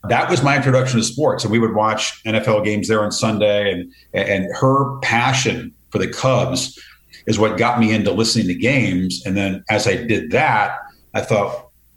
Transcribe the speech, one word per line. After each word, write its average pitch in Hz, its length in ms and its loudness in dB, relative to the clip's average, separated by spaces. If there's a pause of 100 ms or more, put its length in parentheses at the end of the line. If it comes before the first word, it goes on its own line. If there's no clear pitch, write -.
that 147 200 2
was 160 140 2
my 143 140 4
introduction 127 420 2
to 110 60 2
sports. 139 400 0
And 104 80 0
we 117 80 4
would 113 160 2
watch 107 480 -2
N 110 100 -2
F 110 140 0
L 107 120 4
games 101 280 -2
there 110 160 2
on 87 80 -2
Sunday. 104 600 2
And, 87 200 -8 (200)
and 98 340 0 (100)
her 135 420 2
passion 117 760 -2 (180)
for 107 80 -4
the 92 100 -2
Cubs - 680 -2 (500)
is 107 120 0
what 110 180 0
got 117 220 0
me 113 140 4
into 101 180 0
listening 104 380 0
to 87 60 -2
games. 95 720 0
And 98 120 -2
then 95 340 -2
as 107 160 0
I 95 80 2
did 113 380 -4
that, 120 440 0 (380)
I 110 60 -2
thought, 101 480 -2 (280)